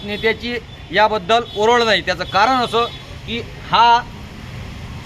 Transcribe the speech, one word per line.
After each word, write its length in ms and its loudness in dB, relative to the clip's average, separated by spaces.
नेत्याची 540 -2
याबद्दल 500 2
ओरड 240 4
नाही. 200 2
त्याचं 220 -2
कारण 420 2
असं 200 0
की 140 -6
हा 300 6